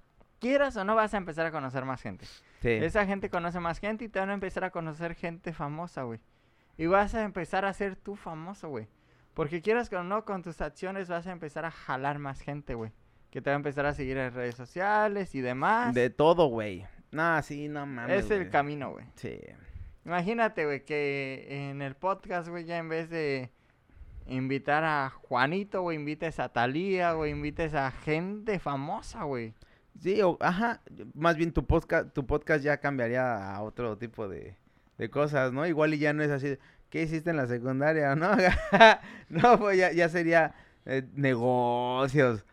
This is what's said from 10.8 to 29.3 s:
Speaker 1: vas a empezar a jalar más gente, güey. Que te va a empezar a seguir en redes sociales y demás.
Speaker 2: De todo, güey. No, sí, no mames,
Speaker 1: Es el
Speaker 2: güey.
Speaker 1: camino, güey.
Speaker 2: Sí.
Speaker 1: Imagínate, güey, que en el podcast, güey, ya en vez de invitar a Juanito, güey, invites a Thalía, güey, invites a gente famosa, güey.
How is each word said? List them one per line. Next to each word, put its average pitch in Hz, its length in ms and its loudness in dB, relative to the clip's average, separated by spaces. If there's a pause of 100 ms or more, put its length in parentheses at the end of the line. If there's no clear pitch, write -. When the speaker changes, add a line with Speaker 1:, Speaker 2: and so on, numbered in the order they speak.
Speaker 1:
vas 170 180 -4
a 185 60 -8
empezar 160 320 -8
a 131 60 -6
jalar 139 480 -4
más 139 220 -8
gente, 143 340 -8
güey. 113 180 -6 (380)
Que 131 100 -10
te 135 100 -2
va 139 40 2
a - 20 2
empezar 143 300 -2
a 147 80 0
seguir 135 240 -4
en 127 160 -4
redes 123 220 -4
sociales 202 800 -2
y 135 60 -4
demás. 135 540 0
Speaker 2:
De 123 160 4
todo, 165 360 6
güey. 107 380 -4 (260)
No, 160 320 2
sí, 147 260 -10
no 147 180 -8
mames, 139 380 -2
Speaker 1:
Es 214 60 -2
el 208 100 2
Speaker 2:
güey. 175 100 -6
Speaker 1:
camino, 143 420 0
güey. - 140 -14 (100)
Speaker 2:
Sí. 62 240 -10 (640)
Speaker 1:
Imagínate, 185 640 0
güey, 139 180 -2
que 139 600 -4 (240)
en 139 120 -8
el 135 140 -8
podcast, 185 520 -4
güey, 170 160 -8
ya 170 140 -6
en 165 100 -6
vez 160 220 -4
de 143 400 -4 (760)
invitar 135 580 0
a 147 260 0
Juanito, 180 720 0
güey, 170 140 -2
invites 151 420 -6
a 123 120 -2
Thalía, 170 640 2
güey, 156 180 -2
invites 147 420 -4
a 135 160 0
gente 190 720 -4
famosa, 151 640 -6
güey. 120 300 -6 (460)